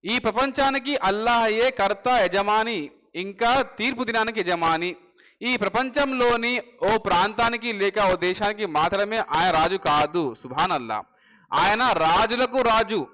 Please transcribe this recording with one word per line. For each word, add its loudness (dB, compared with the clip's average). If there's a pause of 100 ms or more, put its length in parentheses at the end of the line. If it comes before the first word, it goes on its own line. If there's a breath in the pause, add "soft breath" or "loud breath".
ఈ -2
ప్రపంచానికి -2
అల్లాహయే 0
కర్త, -2
యజమాని, 0 (240)
ఇంకా 0
తీర్పు -4
దినానికి -2
యజమాని. -2 (460 soft breath)
ఈ -2
ప్రపంచంలోని 0
ఓ -2
ప్రాంతానికి 0
లేక 0
ఓ 4
దేశానికి -2
మాత్రమే 0
ఆయన 0
రాజు 2
కాదు. 0
సుబ్హానల్లా. -4 (480 soft breath)
ఆయన 2
రాజులకు 2
రాజు. 2